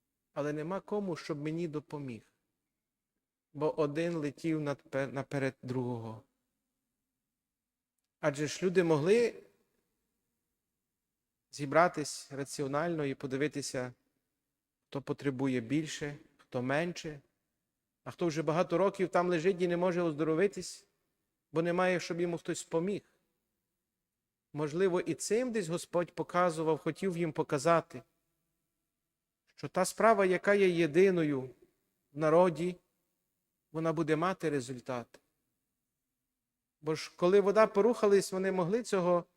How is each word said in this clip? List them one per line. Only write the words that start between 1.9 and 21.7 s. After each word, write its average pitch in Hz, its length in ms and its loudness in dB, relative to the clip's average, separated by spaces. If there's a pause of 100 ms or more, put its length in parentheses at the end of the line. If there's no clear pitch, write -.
бо 151 260 -2
один 160 360 0
летів 156 460 -4
надпе-, 139 500 -4
наперед 135 500 -4
другого". 120 640 -6 (2000)
Адже 147 280 -2
ж - 180 -6
люди 185 180 4
могли 170 600 2 (2000)
зібратись 147 800 0
раціонально 147 760 -4
і 135 100 -4
подивитися, 135 800 -6 (920)
хто 139 140 -8
потребує 135 580 -2
більше, 143 580 -4 (200)
хто - 240 -8
менше, 151 600 -4 (800)
а 127 80 -12
хто 175 160 -2
вже 156 140 -2
багато 165 360 2
років 190 320 2
там 175 200 2
лежить 175 320 2
і 180 60 2
не 175 100 0
може 175 240 0
оздоровитись, 165 880 -2 (640)
бо 156 100 0
немає, 175 380 2